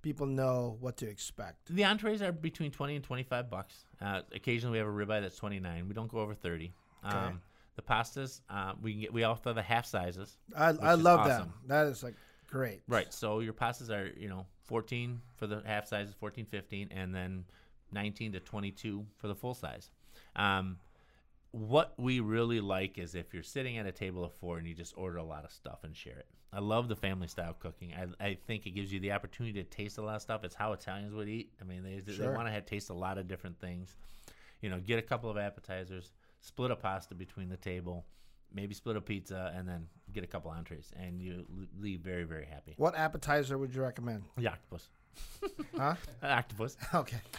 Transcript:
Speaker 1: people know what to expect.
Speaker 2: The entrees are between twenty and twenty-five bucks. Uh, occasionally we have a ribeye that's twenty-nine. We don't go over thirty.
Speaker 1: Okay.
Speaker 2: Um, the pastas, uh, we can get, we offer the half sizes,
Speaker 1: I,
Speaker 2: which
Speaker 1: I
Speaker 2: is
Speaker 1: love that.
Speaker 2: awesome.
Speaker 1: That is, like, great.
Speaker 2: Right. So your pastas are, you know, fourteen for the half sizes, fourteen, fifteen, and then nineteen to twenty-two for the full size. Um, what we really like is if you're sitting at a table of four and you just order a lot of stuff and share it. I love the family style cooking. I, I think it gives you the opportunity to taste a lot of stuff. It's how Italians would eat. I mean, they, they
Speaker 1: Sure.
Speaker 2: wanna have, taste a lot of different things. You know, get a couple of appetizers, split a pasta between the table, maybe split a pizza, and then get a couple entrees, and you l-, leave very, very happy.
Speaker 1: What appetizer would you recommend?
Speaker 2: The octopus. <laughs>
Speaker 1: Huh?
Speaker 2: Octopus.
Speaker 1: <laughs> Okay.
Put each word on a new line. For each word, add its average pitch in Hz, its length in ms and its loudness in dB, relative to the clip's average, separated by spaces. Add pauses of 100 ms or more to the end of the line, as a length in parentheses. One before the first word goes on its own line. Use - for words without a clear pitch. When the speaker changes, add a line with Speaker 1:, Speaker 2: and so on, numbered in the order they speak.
Speaker 1:
people 143 240 0
know 127 540 4
what 123 160 -2
to 117 120 -4
expect. - 640 -8
Speaker 2:
The 202 120 8
entrees 208 360 6
are 180 120 4
between 156 400 0
twenty 143 240 0
and 139 80 -4
twenty-five 127 440 0
bucks. - 380 -6 (140)
Uh, 98 220 0 (120)
occasionally 120 380 2
we 113 60 4
have 107 100 4
a - 20 0
ribeye 104 320 2
that's 92 140 -4
twenty-nine. 92 500 -2
We 101 80 -2
don't 110 160 -2
go 113 80 -2
over 107 160 0
thirty. 85 400 -2 (320)
Speaker 1:
Okay. 101 100 2
Speaker 2:
Um, 90 240 0 (340)
the - 80 -6
pastas, 127 680 0
uh, 95 320 -2
we 110 100 0
can 104 80 -4
get, 107 140 -4
we 113 100 4
offer 113 300 2
the 110 80 0
half 117 240 4
sizes, 90 500 -2 (180)
Speaker 1:
I, 160 180 8
Speaker 2:
which 156 100 2
Speaker 1:
I 160 100 10
Speaker 2:
is 170 80 12
Speaker 1:
love 170 260 12
that. 120 140 6
Speaker 2:
awesome. 85 140 -4 (140)
Speaker 1:
That 147 180 8
is, 131 160 -2
like, 120 120 -8 (320)
great. 120 400 -2
Speaker 2:
Right. 117 280 4
So 107 260 2
your 110 140 0
pastas 120 340 -2
are, 101 200 0 (100)
you 104 100 -6
know, 95 160 -6 (200)
fourteen 120 580 -2 (140)
for 107 100 -4
the 104 180 -2
half 107 220 0
sizes, 101 280 -2
fourteen, 107 300 -6
fifteen, 101 460 -4
and 92 240 -2
then 92 320 -2 (440)
nineteen 104 420 -2
to 92 80 -4
twenty-two 101 680 -4 (100)
for - 120 -8
the 101 60 0
full 123 200 -4
size. - 360 -8 (460)
Um, 95 420 4 (760)
what 117 460 6
we 127 220 4
really 117 400 4
like 98 380 0
is 87 160 -6
if 87 200 -6
you're 85 80 -6
sitting 127 360 -4
at 104 80 -4
a 95 60 -2
table 90 320 -4
of 85 100 -6
four 87 240 -4
and 82 80 -6
you 85 80 -6
just 85 220 -10
order 87 220 -4
a 82 60 -4
lot 76 200 -8
of - 80 -16
stuff - 320 -12
and 78 100 -10
share - 240 -12
it. - 80 -16 (260)
I 98 80 -4
love 110 280 4
the 104 80 0
family 95 320 0
style 85 300 -4
cooking. 85 360 -10
I, 90 320 -6
I 101 80 0 (120)
think 107 200 -4
it 95 40 -6
gives 98 220 -4
you 95 80 -2
the 98 120 0
opportunity 101 500 -4
to - 60 -6
taste 104 300 -8
a 107 40 -6
lot 107 140 -4
of 107 60 -8
stuff. 107 220 -4
It's 87 100 -8
how 107 180 -2
Italians 101 420 -6
would 104 140 -4
eat. 113 320 -6
I 95 40 -12
mean, 92 180 -8
they, 95 180 -6
they 101 120 -8
Speaker 1:
Sure. 110 220 0
Speaker 2:
wanna 113 180 -2
have, 104 140 -4
taste 104 240 -4
a 90 40 -6
lot 92 240 -2
of 92 100 -4
different 92 320 -8
things. 90 360 -8 (640)
You 107 100 -4
know, 90 80 -2
get 113 200 2
a 113 40 2
couple 117 280 -2
of 104 60 -2
appetizers, 95 760 -6 (280)
split 127 300 -2
a 120 60 2
pasta 95 380 -2
between 92 340 -8
the 92 80 -6
table, 90 480 -4 (480)
maybe 101 220 -6
split 110 220 -2
a 101 40 0
pizza, 92 560 -4
and 92 120 -4
then 85 180 -4 (260)
get 92 120 -4
a - 20 -8
couple 82 240 -6
entrees, 82 460 -10
and 90 260 -6
you 90 280 -6
l-, 95 160 -8 (140)
leave 95 200 -2
very, 90 240 -2
very 80 220 -6
happy. 76 300 -12
Speaker 1:
What 170 200 6
appetizer 147 640 2
would 131 160 -2
you 131 80 2
recommend? 120 420 -2 (140)
Speaker 2:
The 120 100 2
octopus. - 400 -6 (260)
<laughs> - 640 -6
Speaker 1:
Huh? 147 180 4 (280)
Speaker 2:
Octopus. 120 640 2
Speaker 1:
<laughs> - 100 0
Okay. 143 220 4 (220)